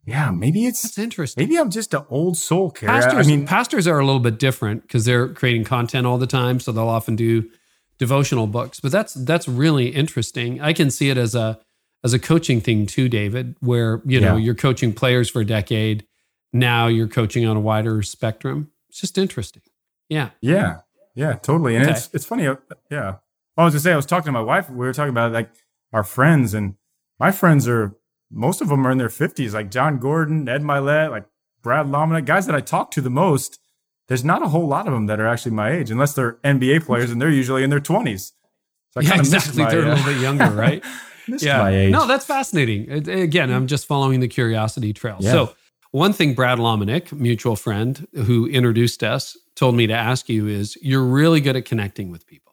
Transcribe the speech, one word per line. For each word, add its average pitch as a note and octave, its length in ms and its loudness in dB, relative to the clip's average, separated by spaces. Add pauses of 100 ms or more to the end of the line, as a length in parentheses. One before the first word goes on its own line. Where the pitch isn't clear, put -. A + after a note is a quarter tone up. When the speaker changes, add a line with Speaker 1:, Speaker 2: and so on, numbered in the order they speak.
Speaker 1:
Yeah, C3 240 -2
maybe C3 340 0
it's B3 180 -2
Speaker 2:
That's - 160 -8
interesting. F#3 460 -6
Speaker 1:
maybe E4 140 0
I'm C#4+ 120 0
just G#3+ 220 -6
an C#3+ 160 -4
old E3 300 -2
soul, F3+ 320 0
Kara. - 220 -2
Speaker 2:
Pastors, A#3+ 340 4
Speaker 1:
I D3 40 8
mean, C#3+ 160 2
Speaker 2:
pastors G3+ 400 0
are D#3+ 120 4
a C#3 80 2
little C3+ 140 2
bit A#2 180 0
different A#2+ 500 -2
'cause A2+ 160 0
they're B2 300 2
creating A#2+ 300 0
content B2 420 -2
all B2 100 2
the B2+ 100 0
time, B2+ 340 0
so B2 120 -6
they'll A2+ 160 0
often A2+ 260 -2
do A2+ 360 0 (480)
devotional C3 480 0
books. A#2+ 340 -8
But C3+ 120 -4
that's, G#3+ 200 0
that's C3+ 340 -2
really C3+ 420 2
interesting. B2+ 760 -4
I D#3 100 0
can D3+ 180 2
see C#3 200 0
it C3 80 0
as A#2 160 0
a, A2 260 -2 (440)
as A#2+ 100 2
a B2+ 40 2
coaching D#3+ 420 2
thing G#2+ 260 0
too, C3 220 -2
David, A#2 520 -4
where, A#2 460 0
you C3 140 2
know, F#2+ 160 4
Speaker 1:
Yeah. A2 80 0
Speaker 2:
you're A#2 100 2
coaching A#2+ 400 0
players B2 340 2
for A#2+ 120 -4
a G#2+ 40 0
decade. G#2+ 600 -2 (480)
Now A#2+ 320 4
you're A2+ 220 2
coaching A#2 360 0
on A2 120 0
a G#2+ 40 0
wider A2 420 0
spectrum. C3+ 680 -6 (180)
It's - 120 -20
just - 180 -6
interesting. - 440 -6 (460)
Yeah. D#3 220 -4 (100)
Speaker 1:
Yeah. A#2 380 0 (380)
Yeah, C3+ 180 -2
totally. C#3 400 0
And A#2+ 100 4
Speaker 2:
Okay. D#3 80 4
Speaker 1:
it's, - 220 -2
it's - 100 -6
funny. A3+ 220 -2
Uh, C3+ 100 0 (340)
yeah. G#2 260 -6 (420)
I E3 60 6
was D#3+ 100 4
gonna D3 60 0
say, F3 120 2
I D#3+ 40 4
was C3+ 100 -2
talking F3 200 -2
to C#3+ 60 -4
my A#2 80 0
wife. D3+ 300 -2
We B2+ 60 -12 (100)
were B2+ 80 -2
talking D3 160 -2
about, A#2 220 0
like, A#2 180 -4 (420)
our G#2+ 120 0
friends, B2+ 500 4
and G2+ 220 -4 (420)
my D#3 140 2
friends D#3 360 4
are, A2 260 0 (360)
most A#2 300 -4
of A#3 80 -2
them C3+ 180 2
are B2+ 40 2
in C3 80 0
their A#2+ 100 0
fifties, A#2 460 -4
like G#2+ 160 -6
John C3 280 0
Gordon, D3+ 500 -2
Ed C#3 140 -4
Mylett, D3 480 0
like G#2+ 140 -10 (380)
Brad C#3+ 240 0
Lomenick, D3+ 400 0
guys F3+ 200 2
that G3 80 -2
I C#3 60 0
talk - 320 -4
to D3+ 80 -2
the B2+ 100 -4
most. D3 480 0 (480)
There's B2+ 180 -2
not F3 180 2
a D4 60 -2
whole D#3+ 180 0
lot D#3+ 200 -2
of D#3+ 80 -2
them A2 120 0
that G#2+ 120 -2
are A2 80 0
actually A#2 260 -2
my G#2+ 180 -2
age, D3 200 -4
unless C3+ 240 0
they're A#2 300 -2
N C#3 140 2
B B2+ 160 2
A D#3+ 60 4
players, B2 300 -2
and A#2 120 -2
they're D#3+ 80 2
usually C3 340 2
in C#3 60 2
their C#3+ 100 2
twenties. D3+ 540 -4 (560)
So - 100 -8
I - 40 2
Speaker 2:
Yeah, D3 60 4
Speaker 1:
kinda D3 200 4
missed E3+ 40 4 (140)
Speaker 2:
exactly. D#3 160 0
Speaker 1:
my, - 60 2
Speaker 2:
They're E3 120 4
a D3 100 2
Speaker 1:
uh, - 40 4
Speaker 2:
little C#3 160 0
bit C3 80 -2
younger, C#3 300 2
right? A2+ 340 0 (220)
Speaker 1:
<laughs> - 220 -18
missed B3 160 -6
Speaker 2:
Yeah. C#3 140 2
Speaker 1:
my G2 160 2
age. G2 180 4
Speaker 2:
No, C#4+ 140 4
that's C4 200 0
fascinating. C3 640 -2
It, D3 180 -6
again, F3+ 420 0
I'm B2+ 160 0
just C#3 200 -4
following C3+ 340 2
the B2+ 80 0
curiosity A2+ 640 -2
trail. G#2 280 -8
Speaker 1:
Yeah. G2+ 120 0
Speaker 2:
So C3 220 2 (380)
one D#3 200 2
thing, D3 220 0
Brad B2 240 2
Lomenick, A#2 540 -2
mutual A#2+ 440 -2
friend A#2 580 -4
who A#2+ 320 2
introduced A#2+ 560 0
us, A#2 360 -4 (180)
told B2+ 180 2
me A#2 120 4
to A2 80 0
ask A#2 340 -2
you A2 180 0
is, G#2 360 -4
you're C3+ 220 0
really D3 360 4
good C3 160 0
at B2+ 80 -4
connecting G2+ 460 -4
with E2+ 160 -16
people. - 260 -20